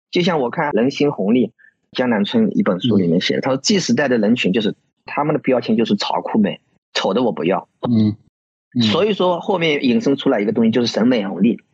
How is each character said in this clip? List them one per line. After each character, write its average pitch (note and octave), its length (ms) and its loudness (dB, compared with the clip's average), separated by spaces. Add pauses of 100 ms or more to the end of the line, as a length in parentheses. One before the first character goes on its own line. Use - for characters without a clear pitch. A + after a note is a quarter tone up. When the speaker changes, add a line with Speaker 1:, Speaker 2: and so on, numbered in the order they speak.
(120)
Speaker 1:
就 F3+ 100 0
像 E3+ 180 0
我 A#2+ 100 -2
看 D3 260 -4
《人 A#2+ 160 0
心 C#3+ 200 0
红 A2 220 -2
利》， B2 140 2 (440)
江 B2+ 180 -2
南 G#2 160 0
春 A2 320 0
一 G#2 60 0
本 F#2 180 0
书 A2+ 160 2
里 F2+ 100 2
面 E2+ 140 2
写 - 140 -2
的， C#2 40 -2
Speaker 2:
嗯。 - 40 -6
Speaker 1:
他 C3+ 80 -2
说 C3+ 60 0
Z G3 220 0
时 B2 140 -2
代 C#3+ 160 0
的 B2 80 2
人 A2 180 2
群 G#2 160 -2
就 A#2 80 0
是 G#2 160 -2 (300)
他 - 180 -6
们 D#3 100 -2
的 C3+ 60 -2
标 B2 220 0
签 A2 160 0
就 A2+ 80 2
是 G#2+ 100 0
潮 - 260 -4
酷 - 160 -4
美， F#2+ 220 0 (340)
丑 F#3+ 200 -2
的 C3 100 0
我 A2 80 0
不 D2+ 140 -6
要。 F2 240 -2 (200)
Speaker 2:
嗯， G#2+ 280 2 (600)
嗯。 A#2+ 40 2
Speaker 1:
所 C3+ 240 2
以 A3 80 0
说 F3+ 260 0
后 F#3+ 180 -2
面 D3+ 280 0
引 A#2 160 2
申 C#3 160 0
出 C#3 120 0
来 A#2 120 2
一 G#2 40 0
个 A2 60 0
东 A2+ 140 0
西 A2+ 60 4
就 B2 100 2
是 A#2+ 60 0
审 A2+ 200 0
美 A#2 180 2
红 G2 160 -6
利。 A2+ 200 2 (120)